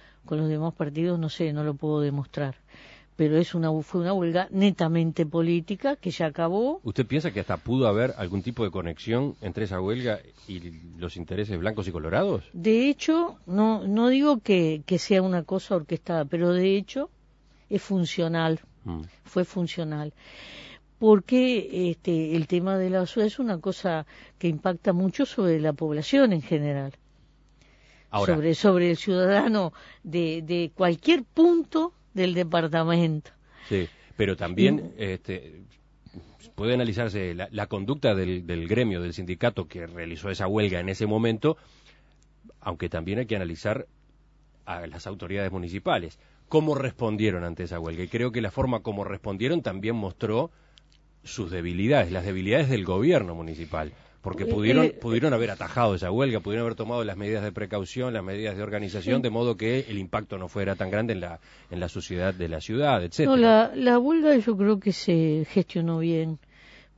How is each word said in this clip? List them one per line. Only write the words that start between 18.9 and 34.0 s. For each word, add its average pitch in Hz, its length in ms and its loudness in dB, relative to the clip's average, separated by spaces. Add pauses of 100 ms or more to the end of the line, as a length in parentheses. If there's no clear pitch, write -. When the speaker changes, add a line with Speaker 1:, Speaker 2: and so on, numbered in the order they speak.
Speaker 1:
fue 180 220 -2
funcional. 156 680 -6 (880)
Porque, 214 920 4
este, 160 440 0
el 160 120 0
tema 185 300 0
de 185 120 0
la 185 100 2
basura 208 260 0
es 214 140 -2
una 214 200 -2
cosa 170 460 -4 (320)
que 180 120 0
impacta 170 440 0
mucho 180 320 2
sobre 170 340 2
la 151 140 2
población 165 600 2
en 156 80 0
general. 143 520 -2 (1160)
Speaker 2:
Ahora. 175 260 2
Speaker 1:
Sobre, 156 200 2
sobre 180 360 4
el 160 60 0
ciudadano 196 760 2 (300)
de, 165 380 -2
de 170 340 -2
cualquier 190 480 2
punto 330 720 4 (200)
del 185 200 2
departamento. 165 960 2 (360)
Speaker 2:
Sí, 92 200 0 (280)